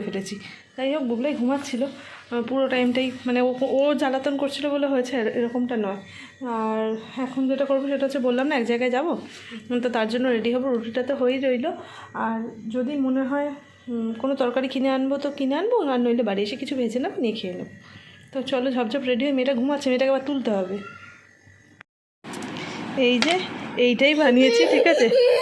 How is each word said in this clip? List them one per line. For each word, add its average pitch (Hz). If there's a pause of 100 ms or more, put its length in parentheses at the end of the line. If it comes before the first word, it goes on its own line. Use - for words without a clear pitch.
ফেলেছি। 196 (420)
যাই 269
হোক, 302
বুবলাই 240
ঘুমাচ্ছিল, 247
আহ, -
পুরো 254
টাইমটাই, 247 (160)
মানে 247
ও, 254 (100)
ও 269
জ্বালাতন 269
করছিল 277
বলে 285
হয়েছে, 254
এর-, 220
এরকমটা 247 (100)
নয়। 196 (560)
আর 220 (440)
এখন 262
যেটা 269
করবো 269
সেটা 277
হচ্ছে, 269
বললাম 254
না 302
এক 240
জায়গায় 240
যাবো, 285 (580)
উম, 247
তো 247
তার 226
জন্য 247
রেডি 233
হবো। 254
রুটিটা 233
তো 277
হয়েই 254
রইলো, 262 (420)
আর 226 (300)
যদি 254
মনে 262
হয়, 285 (380)
উম, 226
কোনো 269
তরকারি 262
কিনে 269
আনবো 262
তো 285
কিনে 277
আনবো, 427 (180)
আর 247
নইলে 240
বাড়ি 196
এসে 220
কিছু 262
ভেজে 240
নেবো, 381
নিয়ে 220
খেয়ে 180
নেবো। 180 (600)
তো 277
চলো 254
ঝপঝপ 247
রেডি 247
হয়ে, 285
মেয়েটা 262
ঘুমাচ্ছে, 277
মেয়েটাকে 254
আবার 262
তুলতে 247
হবে। 190 (2250)
এই 247
যে 339 (380)
এইটাই 247
বানিয়েছি, 269 (100)
ঠিক -
আছে, 339 (320)